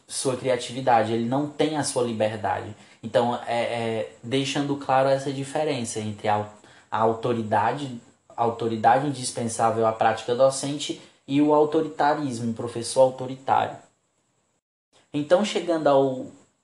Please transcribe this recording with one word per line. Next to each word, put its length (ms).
sua 300
criatividade, 760
ele 160
não 200
tem 280
a 60
sua 220
liberdade. 720
Então, 320
é, 140
é, 520
deixando 540
claro 320
essa 240
diferença 680
entre 300
a, 200
a 100
autoridade, 1000
a 80
autoridade 640
indispensável 760
à 80
prática 400
docente 720
e 160
o 100
autoritarismo, 1000
um 40
professor 460
autoritário. 760
Então, 320
chegando 440
ao 400